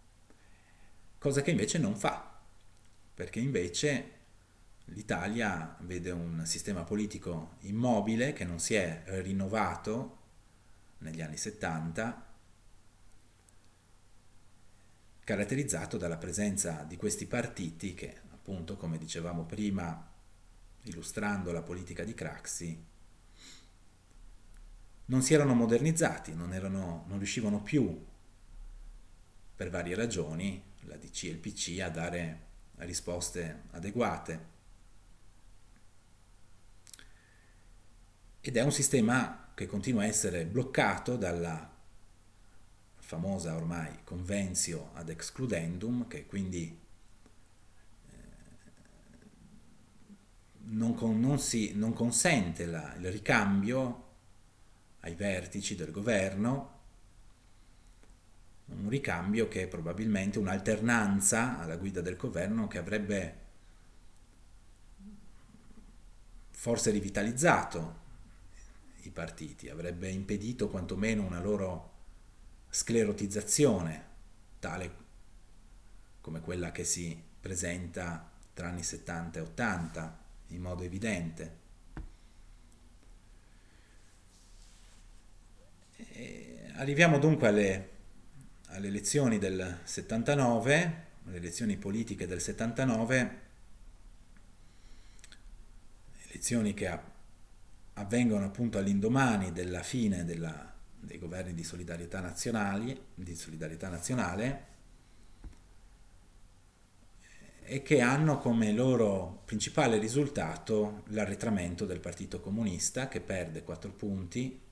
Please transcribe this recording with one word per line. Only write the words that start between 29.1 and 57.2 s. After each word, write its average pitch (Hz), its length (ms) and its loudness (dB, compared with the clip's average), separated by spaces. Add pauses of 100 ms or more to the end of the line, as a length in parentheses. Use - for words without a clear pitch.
per 95 140 -6
varie 85 260 -2
ragioni, 98 760 -2 (160)
la 78 120 -12
D 73 140 -16
C - 140 -8
e 90 40 -4
il 82 80 -6
P 95 160 -6
C, 87 280 -4
a 90 100 -2
dare 82 560 -4 (300)
risposte 87 960 -6
adeguate. 85 760 -2 (4000)
Ed 127 160 -2
è 113 60 6
un 143 100 6
sistema 123 840 4
che 92 120 -4
continua 104 360 2
a 104 40 4
essere 90 400 2
bloccato 120 720 2
dalla 85 500 -2 (1300)
famosa 85 600 -2
ormai 82 480 -4
conventio 90 920 -2
ad 80 160 -8
excludendum, 101 960 -2
che - 200 -10
quindi, 92 540 -4 (1300)
eh, - 80 -20 (2500)
non 113 260 2
con-, 113 260 4
non 135 180 6
si, 110 360 2
non 107 180 2
consente 117 720 4
la, 78 300 -4
il 90 160 -4
ricambio 107 960 4 (920)
ai 85 140 -8
vertici 98 600 -2
del 82 160 -4
governo, 101 880 2 (1900)